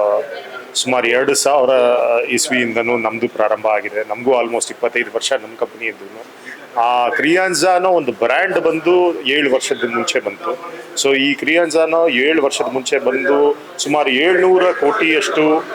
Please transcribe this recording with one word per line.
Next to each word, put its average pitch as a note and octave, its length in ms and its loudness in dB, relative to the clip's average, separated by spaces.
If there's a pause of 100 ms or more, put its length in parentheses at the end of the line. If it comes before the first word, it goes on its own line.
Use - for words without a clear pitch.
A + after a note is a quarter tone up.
(760)
ಸುಮಾರು B2+ 320 0
ಎರಡು C3 280 2
ಸಾವಿರ C#3 360 2 (580)
ಇಸ್ವಿಯಿಂದನೂ A#2+ 720 -2
ನಮ್ದು A2+ 300 -2
ಪ್ರಾರಂಭ G#2+ 380 0
ಆಗಿದೆ. G#2 420 -2
ನಮಗೂ A#2+ 340 0
almost A#2 280 -4
ಇಪ್ಪತ್ತೈದು A#2+ 440 -4
ವರ್ಷ A#2 180 -4
ನಮ್ಮ A2+ 240 -6
ಕಂಪನಿ A#2 300 -8
ಇದ್ರೂ. G#2 380 -14 (560)
ಆ A#2+ 280 2
ಕ್ರಿಯಾನ್ಸಾ F3 680 0
ಅನ್ನೋ F3+ 140 2
ಒಂದು D#3 240 2
ಬ್ರ್ಯಾಂಡ್ D#3+ 460 0
ಬಂದು E3 640 2
ಏಳು C#3 320 0
ವರ್ಷದ B2 300 -2 (100)
ಮುಂಚೆ A2+ 260 -2
ಬಂತು. - 380 -6 (440)
So C#3 140 2
ಈ C#3 180 0
ಕ್ರಿಯಾನ್ಸಾ D#3+ 460 2
ಅನ್ನೋ E3 280 2
ಏಳು C#3+ 340 2
ವರ್ಷದ C3+ 300 0
ಮುಂಚೆ C3 260 -2
ಬಂದು C#3 580 2 (220)
ಸುಮಾರು C#3+ 320 0
ಏಳ್ನೂರ F#3 520 4
ಕೋಟಿಯಷ್ಟು, D#3 1000 2 (100)